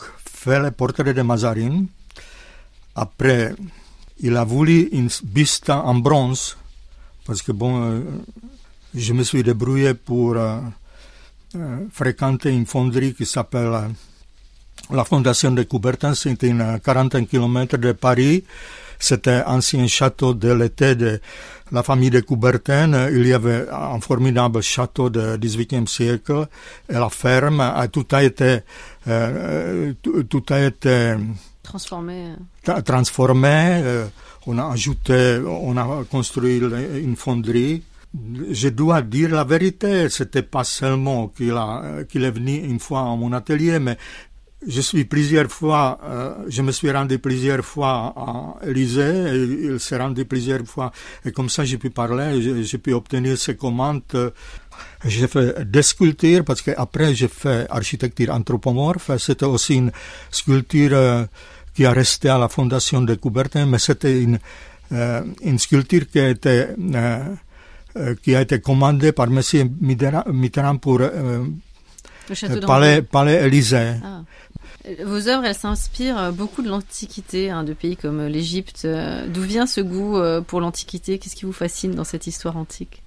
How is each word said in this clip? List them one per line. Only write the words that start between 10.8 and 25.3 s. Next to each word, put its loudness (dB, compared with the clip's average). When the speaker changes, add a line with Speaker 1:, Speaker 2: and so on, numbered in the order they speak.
Speaker 1:
euh, -8
fréquenter -2
une 0
fonderie -2
qui -6
s'appelle, -4
euh, -4
la 0
Fondation 2
de 2
Coubertin. -2
C'est -2
une 0
quarantaine 2
de -8
kilomètres 0
de 2
Paris. 2
C'était 2
ancien 2
château 2
de 2
l'été 2
de 0
la 0
famille 2
de 6
Coubertin. 2
Il 4
y 6
avait 0
un -6
formidable 2
château -2
du -2